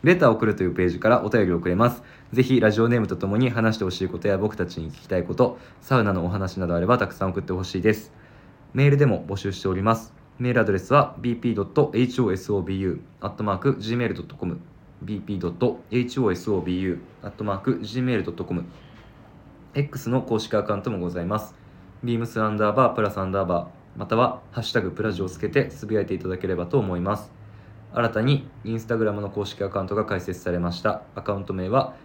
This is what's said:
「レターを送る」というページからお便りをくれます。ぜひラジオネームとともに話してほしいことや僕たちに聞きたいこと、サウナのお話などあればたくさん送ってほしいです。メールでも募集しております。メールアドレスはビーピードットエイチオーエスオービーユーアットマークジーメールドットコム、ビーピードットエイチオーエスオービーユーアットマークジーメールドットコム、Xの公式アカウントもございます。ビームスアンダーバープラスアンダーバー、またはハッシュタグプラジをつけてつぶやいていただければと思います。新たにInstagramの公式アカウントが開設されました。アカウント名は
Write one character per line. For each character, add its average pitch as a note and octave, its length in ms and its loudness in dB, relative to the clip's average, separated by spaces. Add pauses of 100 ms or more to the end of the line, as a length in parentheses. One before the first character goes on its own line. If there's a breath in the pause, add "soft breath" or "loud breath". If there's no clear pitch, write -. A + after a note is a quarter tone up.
「レ F3 120 6
タ E3 120 6
ー - 20 10
を A2+ 40 6
送 A2 120 0
る」 G#2+ 100 2
と - 60 -4
い F#2 60 2
う E2+ 80 -2
ペ F#2 100 4
ー F2 40 4
ジ F2 100 -4
か G#2+ 100 4
ら B2 140 6
お F2+ 60 -2
便 G#2+ 180 4
り F2+ 40 2
を E2+ 80 2
く F2 100 -2
れ F2 60 2
ま A#2+ 140 4
す。 - 140 -6 (280 soft breath)
ぜ B2+ 120 4
ひ B2+ 160 4
ラ G#2+ 100 6
ジ G#2 100 2
オ A#2 100 4
ネ A#2+ 80 4
ー A2 40 2
ム G2+ 60 0
と F#2 80 -4
と F2+ 100 -4
も G2+ 120 0
に B2+ 120 4
話 A2 280 2
し - 20 -
て G2 60 0
ほ F2+ 40 0
し B2 160 -4
い - 20 -4
こ F2+ 120 -6
と G#2 80 -2
や F#2+ 100 2
僕 G#2 180 -2
た F2+ 120 -2
ち - 140 -10
に D#2+ 100 -8
聞 - 120 -18
き - 40 -20
た F#2+ 100 -2
い F2 60 0
こ - 100 -6
と、 - 240 2 (240 loud breath)
サ C3 180 2
ウ A2 40 4
ナ G2+ 100 2
の F2+ 120 0
お F2 40 0
話 F#2+ 300 -2
な F2 80 -2
ど E2+ 80 0
あ E2+ 40 2
れ F2+ 60 0
ば A#2 140 4
た G2 80 0
く - 60 -10
さ G2 120 -2
ん F#2+ 40 0
送 F#2 100 -4
っ F2+ 40 -6
て F#2 100 -4
ほ F#2 100 -4
し - 160 -4
い - 20 -2
で G#2+ 120 4
す。 - 200 -8 (640 soft breath)
メ C#3 120 6
ー C#3+ 40 8
ル C#3+ 60 6
で C#3+ 100 6
も G#2 200 0
募 G2+ 80 -4
集 G2 160 -4
し - 120 -10
て G2 40 0
お F#2 60 2
り F#2 80 -2
ま A2+ 140 4
す。 - 180 -14 (260)
メ B2 100 0
ー A#2+ 40 2
ル A#2 80 6
ア G#2+ 40 4
ド G#2 80 2
レ F#2+ 60 2
ス - 140 -4
は - 260 4
ビ A#2 160 -2
ー A2+ 40 -12
ピ A#2+ 120 0
ー G#2 40 0
ド G2+ 60 -2
ッ F#2 40 0
ト - 280 2
エ A#2+ 80 4
イ B2 60 4
チ B2+ 120 -4
オ A2 120 2
ー - 20 0
エ F#2 40 -2
ス - 140 -6
オ G2 120 0
ー - 20 -6
ビ F#2+ 120 -4
ー - 20 -2
ユ F#2 220 -2 (200)
ー F#2 40 -10
ア F2 40 -4
ッ - 60 -10
ト G#2+ 80 -6
マ G2+ 100 0
ー F#2 60 -2
ク C#3 200 2
ジ G#2+ 140 -4
ー A#2+ 40 0
メ A#2+ 80 0
ー G#2+ 40 0
ル F#2+ 60 -2
ド - 80 -10
ッ - 20 -10
ト - 100 -16
コ F#2 120 -4
ム、 F2+ 120 -4 (440)
ビ G#2 140 -6
ー F#2 40 -8
ピ G#2 140 -6
ー F#2 40 -4
ド F2 100 -2
ッ - 40 -4
ト B2 260 0 (120)
エ A#2+ 80 2
イ A#2+ 80 0
チ C3+ 120 -4
オ A2+ 100 4
ー F2+ 40 2
エ - 20 2
ス F2+ 140 -6
オ G2 100 2
ー F2 60 -4
ビ F2+ 140 0
ー - 20 -2
ユ F2+ 180 -2 (220)
ー - 60 -12
ア - 20 -8
ッ - 60 -16
ト G#2+ 80 -8
マ G2+ 100 -2
ー F#2+ 60 -2
ク B2+ 240 0
ジ G#2+ 160 -6
ー B2+ 40 -2
メ B2+ 120 0
ー - 20 2
ル F#2+ 60 -2
ド F2 80 -6
ッ E2+ 40 -10
ト F2+ 80 -8
コ F2+ 120 -4
ム、 F2 100 -4 (1120 soft breath)
X C#3 340 -4
の B2+ 140 2
公 A2 160 0
式 - 160 -4
ア G2+ 80 2
カ G#2+ 100 -2
ウ G2+ 40 0
ン G2 40 -6
ト - 80 -4
も G#2 80 -2
ご F2 140 -2
ざ F2 100 -4
い E2+ 40 -4
ま G#2 120 -2
す。 - 160 -8 (500 soft breath)
ビ A#2+ 120 0
ー A2+ 40 0
ム A#2 60 -2
ス A2+ 160 -4
ア G#2+ 80 2
ン G#2+ 80 -2
ダ G#2 160 2
ー - 20 0
バ B2+ 120 6
ー - 80 0
プ A2 80 2
ラ G2+ 80 0
ス G2+ 80 -6
ア F#2+ 60 -2
ン F#2+ 60 -4
ダ F#2+ 120 0
ー F2+ 40 -2
バ E2+ 200 0 (280)
ー、 - 40 -12
ま - 80 -6
た A2 80 0
は - 260 2 (100)
ハ A#2 100 -6
ッ - 20 -6
シ - 80 -6
ュ - 20 -12
タ A2+ 80 2
グ F#2 100 -4
プ G#2+ 120 -6
ラ G#2+ 80 -2
ジ F#2 100 -4
を F#2 80 -2
つ - 100 -14
け G#2 100 -4
て C#3+ 180 2
つ - 180 -12
ぶ G#2+ 80 -4
や G#2 80 2
い F#2 60 -2
て F#2+ 80 -2
い - 40 -6
た - 80 -6
だ F#2 120 -4
け F#2+ 80 -4
れ F#2 80 0
ば F2 100 -4
と A2 140 0
思 F#2 180 -2
い - 20 -4
ま G2 160 0
す。 - 160 -14 (640 soft breath)
新 A#2 160 2
た G#2+ 140 0
に C#3 240 2 (180)
Instagram A2+ 460 0
の G2+ 180 -4
公 G2+ 160 -4
式 - 180 -8
ア G2 60 -4
カ G2 120 -2
ウ - 20 -4
ン F#2 40 -6
ト G2+ 60 -4
が G#2+ 100 0
開 G2 160 -2
設 F2+ 200 -8
さ F2+ 120 -4
れ F2 60 0
ま F2 140 0
し - 100 -8
た。 - 220 -2 (100)
ア G2 80 -10
カ G#2 120 -4
ウ G2 60 -4
ン F#2+ 60 -8
ト G2 80 -6
名 F#2 160 -4
は C3+ 240 2 (120)